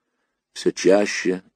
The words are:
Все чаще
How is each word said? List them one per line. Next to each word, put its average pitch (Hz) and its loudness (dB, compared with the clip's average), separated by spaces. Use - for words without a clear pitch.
Все - -2
чаще 92 0